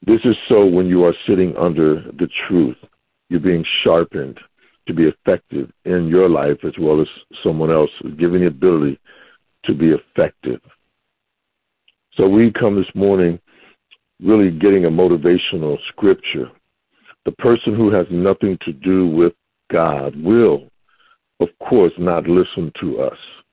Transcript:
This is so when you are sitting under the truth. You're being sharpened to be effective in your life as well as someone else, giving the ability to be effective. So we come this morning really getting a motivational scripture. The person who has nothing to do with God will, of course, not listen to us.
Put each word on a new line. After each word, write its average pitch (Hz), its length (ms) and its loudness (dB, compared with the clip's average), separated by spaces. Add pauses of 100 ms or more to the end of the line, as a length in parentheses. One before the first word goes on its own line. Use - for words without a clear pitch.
This 113 220 0
is 120 120 2 (120)
so 107 180 6
when 90 200 2
you 87 180 2
are 85 100 2 (120)
sitting 92 300 0
under 78 440 0
the - 280 -6 (200)
truth. 76 300 0 (500)
You're 87 120 -2
being 85 240 -2 (200)
sharpened 82 560 -2 (460)
to 87 80 -6
be 80 100 2
effective - 640 -4 (140)
in 87 240 -2
your 90 200 2
life 73 360 -2
as 76 140 -8
well 78 220 0
as 76 80 -2 (340)
someone 80 280 -2
else, 78 200 0 (260)
giving 87 240 0
the 90 80 2
ability 73 500 -2 (640)
to - 100 -4
be 80 160 0
effective. - 680 -4 (1500)
So 98 140 2
we 110 220 4
come 104 240 -2
this 95 200 -4
morning 95 440 0 (840)
really 98 300 4
getting 90 360 2
a 80 40 2
motivational 85 880 0 (100)
scripture. 92 640 -2 (720)
The - 80 -6
person 120 420 0
who 110 160 2
has 92 200 0
nothing 92 520 -2
to 85 100 -10
do 92 340 0
with 85 280 2 (360)
God 73 460 -2
will, 87 520 0 (720)
of - 80 -2 (120)
course, 95 360 2
not 87 320 -2
listen 87 420 -2 (100)
to 65 200 -6
us. - 180 -6 (340)